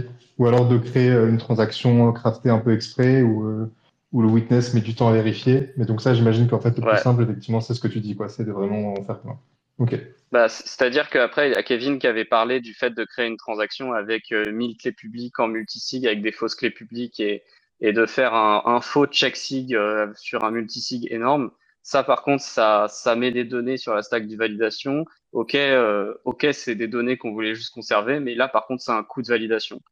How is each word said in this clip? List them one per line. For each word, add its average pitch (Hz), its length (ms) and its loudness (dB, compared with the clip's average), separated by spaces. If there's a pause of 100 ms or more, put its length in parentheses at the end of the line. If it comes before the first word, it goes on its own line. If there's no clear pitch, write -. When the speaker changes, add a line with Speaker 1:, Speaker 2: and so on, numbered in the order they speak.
(380)
Speaker 1:
Ou 123 80 4
alors 120 220 6
de 123 100 4
créer, 127 320 2
euh, 113 200 6
une 113 80 4
transaction, 117 720 4
euh, - 20 2
craftée 117 380 0
un 110 100 4
peu 113 140 2
exprès, 127 480 2
où, 110 260 2
euh, 110 240 -4 (400)
où 120 100 2
le 110 60 6
witness 117 460 2
met 117 80 4
du 110 120 -4
temps 117 140 2
à 113 60 6
vérifier. 113 640 2
Mais 117 80 0
donc 110 160 -2
ça, 131 120 4
j'imagine 117 340 4
qu'en 113 120 2
fait, 117 160 0
le - 60 -4
plus 117 40 0
Speaker 2:
Ouais. 110 120 4
Speaker 1:
simple, 120 260 4
effectivement, 110 380 -2
c'est 120 120 -4
ce 117 60 -6
que 113 80 -2
tu 113 120 -4
dis, 104 160 -6
quoi. 101 120 -8
C'est 113 160 -8
de 107 80 -6
vraiment 101 420 -4
en 98 100 -8
faire - 180 -10
plein. - 180 -14 (380)
Ok. 117 180 0 (360)
Speaker 2:
Bah, 117 180 6
c-, - 160 -14
c'est-à-dire 135 440 0
qu'après, 139 400 0
il 120 40 2
y 98 40 0
a 104 60 -2
Kevin 131 340 -2
qui 127 100 0
avait 110 180 0
parlé 120 340 2
du 113 140 -14
fait 123 180 -2
de 113 140 -6
créer 120 220 -4
une 113 100 -8
transaction 113 560 -6
avec, 110 400 -4
euh, 107 180 0
mille 113 260 -6
clés 123 140 -6
publiques 120 480 -12
en 117 80 0
multisig, 113 580 -6
avec 107 160 0
des 107 120 -2
fausses - 220 -6
clés 120 140 -4
publiques 117 520 -12
et, 104 220 -4 (360)
et 107 140 2
de 113 120 2
faire 123 280 0
un, 107 320 4
un 120 160 2
faux 143 240 0
check - 320 -2
sig, 131 360 -6
euh, 107 420 0
sur - 280 -6
un 110 80 0
multisig 117 580 -8
énorme. 120 420 -2 (320)
Ça, 135 200 0
par - 200 0
contre, 139 180 0
ça, 107 480 2
ça - 260 -2
met 123 160 0
des 123 120 -2
données 123 340 -4
sur 117 160 -6
la 107 80 0
stack 110 260 -4
de 107 80 -12
validation. 113 720 -2 (280)
Ok, 113 200 -4
euh, 117 600 2 (100)
ok, 127 300 -2
c'est 127 200 -6
des 113 140 -4
données 120 300 -2
qu'on 110 160 -8
voulait 110 200 -4
juste 113 200 -12
conserver, 117 480 -2
mais 123 120 -6
là, 117 140 0
par 107 180 -2
contre, 127 160 -6
c'est 123 120 -4
un 107 100 -2
coût - 180 -10
de 113 60 -8
validation. 113 540 -2 (100)